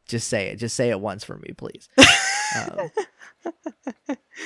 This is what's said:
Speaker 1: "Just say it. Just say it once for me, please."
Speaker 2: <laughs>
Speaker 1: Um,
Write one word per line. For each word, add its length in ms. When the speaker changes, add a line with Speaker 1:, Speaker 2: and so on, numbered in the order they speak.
Speaker 1:
"Just 220
say 220
it. 80
Just 180
say 140
it 100
once 240
for 140
me, 180
please." 400
Speaker 2:
<laughs> 20
Speaker 1:
Um, 360